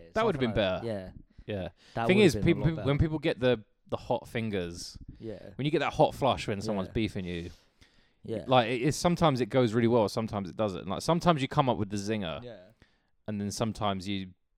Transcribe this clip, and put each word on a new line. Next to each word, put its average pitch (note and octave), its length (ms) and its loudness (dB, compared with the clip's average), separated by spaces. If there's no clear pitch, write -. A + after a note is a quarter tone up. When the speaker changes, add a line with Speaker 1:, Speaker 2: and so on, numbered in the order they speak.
Speaker 1:
That A3 120 2
would G3+ 80 2
have C3+ 80 -4
Speaker 2:
something A2+ 120 0
Speaker 1:
been G#2+ 100 2
Speaker 2:
like F#2 180 0
that. - 0 -
Speaker 1:
better. G2+ 300 -6
Speaker 2:
Yeah. G#2+ 80 -4
Speaker 1:
Yeah. F2+ 140 -4
Speaker 2:
That A2+ 140 -2
Speaker 1:
Thing F#3 100 4
Speaker 2:
would G#3+ 60 8
Speaker 1:
is, D3 100 6
Speaker 2:
have G#2 100 -2
been E3+ 60 6
a E3+ 40 4
Speaker 1:
people, C#3 80 -6
Speaker 2:
lot C#3+ 80 4
Speaker 1:
people, D#3+ 140 -4
when C#3 120 2
Speaker 2:
better. C#3+ 80 4
Speaker 1:
people D#3 160 -2
get D3 200 -2
the, B2 220 4
the A#2 80 -4
hot - 320 -4
fingers, F#2+ 680 -4
Speaker 2:
Yeah. G#2 380 -14
Speaker 1:
when B2+ 80 -4
you D3+ 60 0
get D#3 100 2
that B2+ 120 -2
hot - 220 6
flush A#2 340 2
when G2+ 120 -2
someone's G2+ 280 -4
Speaker 2:
Yeah. - 60 -18
Speaker 1:
beefing G#2 300 -2
you, F2 260 -6
Speaker 2:
Yeah. G#2+ 240 -8
Speaker 1:
like, B2 200 4
it B2 140 -2
is, C#3+ 140 2
sometimes E3 440 2
it B2 60 0
goes A#2+ 280 2
really A#2 140 4
well, A2+ 200 4
sometimes A2 400 -4
it C#2+ 80 -12
doesn't. G2 320 -4
Like, E2+ 140 -6
sometimes E3 400 2
you C3 60 0
come C#3+ 200 0
up A2+ 100 2
with G2 120 -4
the G#2 80 -4
zinger, G2 440 -6
Speaker 2:
Yeah. A#2 160 -16
Speaker 1:
and G#2+ 120 -4
then G2+ 100 -4
sometimes G2+ 580 -2
you, F#2+ 200 -4